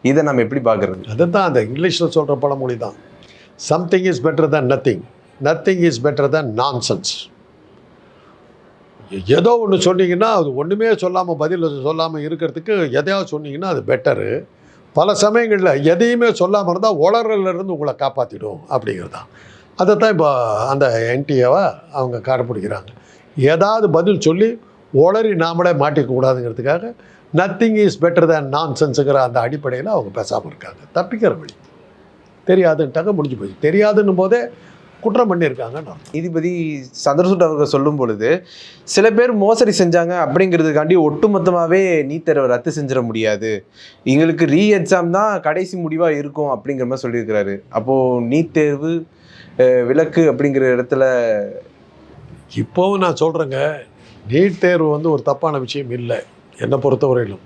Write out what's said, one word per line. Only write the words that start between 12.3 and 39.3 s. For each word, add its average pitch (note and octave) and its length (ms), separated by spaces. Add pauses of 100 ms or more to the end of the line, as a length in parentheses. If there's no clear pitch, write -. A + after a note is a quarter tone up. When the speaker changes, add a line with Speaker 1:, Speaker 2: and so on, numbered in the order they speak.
Speaker 2:
எதையாவது F#3+ 340
சொன்னீங்கன்னா D3+ 400
அது A#2 160
பெட்டரு. B2 400 (680)
பல F#3+ 240
சமயங்கள்ல G#3 500 (200)
எதையுமே A#3 360 (140)
சொல்லாம F#3+ 320
இருந்தா G#3+ 160 (160)
உளறல்ல G#3+ 480
இருந்து F#3 220
உங்களை C#3+ 260
காப்பாத்திடும் G#2+ 580 (140)
அப்படிங்கிறது G2+ 420
தான். - 120 (520)
அதை G3 200
தான் A3 140
இப்போ D#3 140 (400)
அந்த C#3 160 (280)
என் C#3 140
டி D3 80 (120)
ஏவா F3 180 (320)
அவங்க B2 200 (100)
கடைப்பிடிக்கிறாங்க. A#2 600 (640)
ஏதாவது G#3 320 (120)
பதில் F3+ 300
சொல்லி F#3 200 (460)
உளறி G3+ 380 (100)
நாமளே E3+ 300 (100)
மாட்டிக்க D3 280
கூடாதுங்கிறதுக்காக B2+ 760 (540)
nothing G3+ 340 (120)
is - 80 (100)
better E3+ 280
than D3+ 120 (120)
nonsense-ங்கிற C#3+ 720
அந்த A#2+ 200
அடிப்படையில C#3+ 500
அவங்க A2 220
பேசாம A2 340
இருக்காங்க. - 280 (180)
தப்பிக்கிற G3 420
வழி D3 140 (920)
தெரியாதுன்ட்டாங்க, E3 720
முடிஞ்சு C3+ 220
போச்சு. G2 160 (100)
தெரியாதுன்னும் G3+ 560
போதே F#3+ 180 (640)
குற்றம் A3+ 280
பண்ணியிருக்காங்கன்னு C3+ 600
அர்த்தம். D#2+ 80 (140)
Speaker 1:
நீதிபதி E3 380 (540)
சந்திரசூட் F3 420
அவர்கள் D3 260
சொல்லும் C#3+ 280
பொழுது, A2+ 280 (640)
சில G#3+ 240
பேர் B3 160 (100)